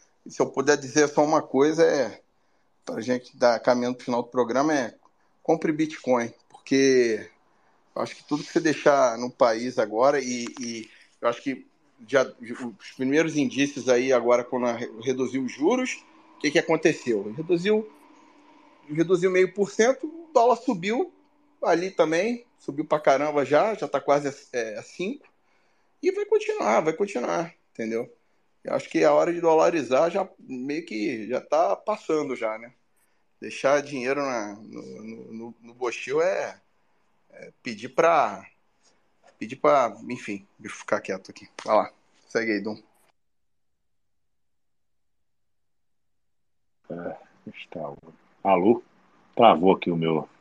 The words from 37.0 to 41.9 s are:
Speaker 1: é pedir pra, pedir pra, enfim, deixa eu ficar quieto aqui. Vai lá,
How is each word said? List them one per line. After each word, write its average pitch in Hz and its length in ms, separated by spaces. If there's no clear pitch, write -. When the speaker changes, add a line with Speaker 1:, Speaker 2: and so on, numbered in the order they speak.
Speaker 1:
é - 220
pedir 117 260
pra, 143 560
pedir 113 180
pra, 131 400
enfim, 107 360
deixa - 180
eu - 40
ficar 104 220
quieto 98 300
aqui. - 160
Vai 110 120
lá, 95 180